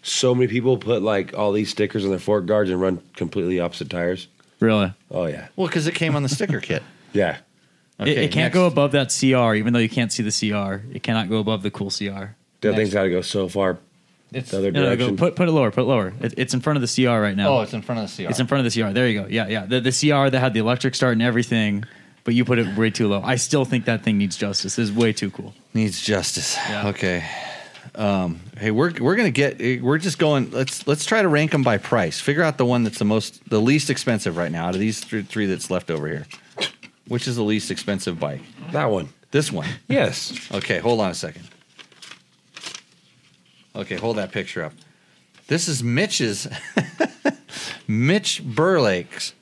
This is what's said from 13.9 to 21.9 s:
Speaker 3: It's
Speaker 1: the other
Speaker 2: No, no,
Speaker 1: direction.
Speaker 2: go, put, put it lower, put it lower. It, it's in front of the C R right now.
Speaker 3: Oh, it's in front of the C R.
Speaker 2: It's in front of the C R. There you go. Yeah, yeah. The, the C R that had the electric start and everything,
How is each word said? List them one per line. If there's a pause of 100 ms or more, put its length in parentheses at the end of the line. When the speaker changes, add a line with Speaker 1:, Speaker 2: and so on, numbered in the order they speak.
Speaker 3:
It's
Speaker 1:
the
other
Speaker 2:
No,
no, (100)
Speaker 1:
direction.
Speaker 2:
go,
put,
put
it
lower,
put
it
lower.
It,
it's
in
front
of
the
C
R
right
now.
Speaker 3:
Oh,
it's
in
front
of
the
C
R.
Speaker 2:
It's
in
front
of
the
C
R.
There
you
go.
Yeah,
yeah.
The,
the
C
R
that
had
the
electric
start
and
everything, (400)